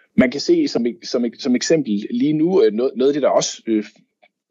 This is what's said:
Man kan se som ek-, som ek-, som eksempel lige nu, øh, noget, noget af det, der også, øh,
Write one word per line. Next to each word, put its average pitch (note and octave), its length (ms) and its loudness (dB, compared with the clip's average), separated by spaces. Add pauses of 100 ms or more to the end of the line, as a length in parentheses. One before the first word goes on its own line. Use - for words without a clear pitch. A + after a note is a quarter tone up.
(160)
Man B2+ 140 4
kan C#3 100 -6
se E3 280 2
som A#2+ 180 -2
ek-, A#2 200 -8
som A#2+ 180 -2
ek-, A2+ 160 -6
som B2 160 0
eksempel A#2+ 540 0
lige C3 220 0
nu, D#3 300 2
øh, G#2+ 100 4
noget, A#2 240 -2
noget C3 140 2
af C#3+ 40 0
det, D3 80 -4
der A#2 60 2
også, - 380 -2
øh, G#2+ 180 0 (680)